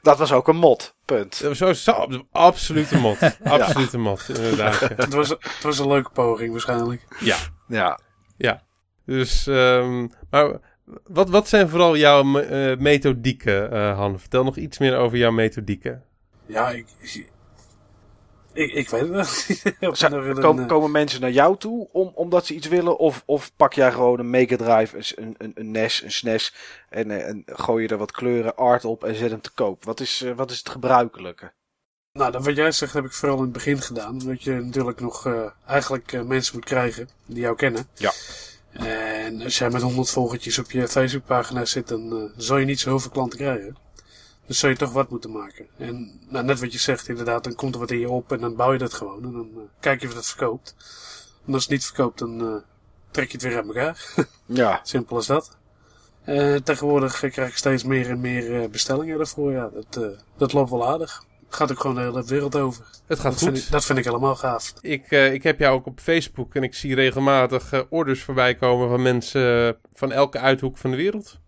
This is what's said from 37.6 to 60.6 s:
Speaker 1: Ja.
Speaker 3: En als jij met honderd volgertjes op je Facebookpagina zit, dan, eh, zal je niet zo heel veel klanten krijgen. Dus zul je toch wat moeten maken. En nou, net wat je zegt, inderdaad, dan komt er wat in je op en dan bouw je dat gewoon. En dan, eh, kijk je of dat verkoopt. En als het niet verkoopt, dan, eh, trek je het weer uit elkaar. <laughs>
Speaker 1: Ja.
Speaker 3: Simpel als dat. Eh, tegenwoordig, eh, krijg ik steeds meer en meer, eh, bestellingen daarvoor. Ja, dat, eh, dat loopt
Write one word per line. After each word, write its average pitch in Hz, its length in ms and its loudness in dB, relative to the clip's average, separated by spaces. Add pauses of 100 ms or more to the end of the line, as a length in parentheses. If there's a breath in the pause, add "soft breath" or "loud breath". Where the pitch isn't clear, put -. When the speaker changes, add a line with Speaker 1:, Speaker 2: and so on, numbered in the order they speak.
Speaker 1:
Ja. 104 180 -2 (600 loud breath)
Speaker 3:
En 113 720 -8
als 120 160 -2
jij 123 120 0
met 120 120 -2
honderd 127 280 0
volgertjes 120 480 -2
op 127 120 -8
je 123 180 -2
Facebookpagina 127 760 -2
zit, 120 240 -4
dan, 113 240 -6
eh, 107 240 -6
zal 120 200 0
je 135 80 4
niet 139 160 -2
zo - 80 -4
heel 135 120 2
veel - 100 -10
klanten 120 280 -4
krijgen. 123 380 -6 (720 soft breath)
Dus 127 120 -4
zul 143 120 2
je 127 60 0
toch 135 160 -2
wat 131 180 0
moeten 117 220 -10
maken. 104 340 -14 (120)
En 120 500 -12
nou, 123 160 -6
net 131 160 0
wat 120 120 -6
je 120 60 -8
zegt, - 300 -2
inderdaad, 117 360 -4
dan 120 100 -6
komt 131 200 -4
er 120 60 -8
wat 120 100 -6
in 123 80 -2
je 120 100 -2
op 123 240 -4
en 117 80 -4
dan 117 160 -6
bouw 123 160 2
je 131 60 0
dat 123 160 -4
gewoon. 104 300 -12
En 123 80 -10
dan, 117 240 -10
eh, 113 40 -16 (200)
kijk 135 200 0
je 139 60 -10
of 120 80 -10
dat 117 120 -10
verkoopt. - 500 -6 (720 loud breath)
En 139 80 -6
als 131 80 0
het - 100 -6
niet 135 120 -2
verkoopt, - 340 -4
dan, 117 220 -10
eh, 110 220 -6 (480)
trek 135 160 -4
je - 60 -14
het - 100 -12
weer 123 140 -4
uit 110 100 -6
elkaar. 127 480 -6 (120)
<laughs> - 20 -20 (180)
Speaker 1:
Ja. 120 360 2
Speaker 3:
Simpel 120 340 -4
als 113 100 -4
dat. - 320 -2 (680 soft breath)
Eh, 143 300 2
tegenwoordig, 143 680 0
eh, 135 80 -2
krijg 131 200 -4
ik - 60 -10
steeds 131 280 0
meer 127 260 0
en 123 100 -4
meer, 120 420 -2
eh, 113 60 -4
bestellingen 143 480 -2
daarvoor. 147 360 -2
Ja, 123 160 -4
dat, 107 360 -10
eh, 101 140 -10 (180)
dat 135 160 0
loopt 135 180 2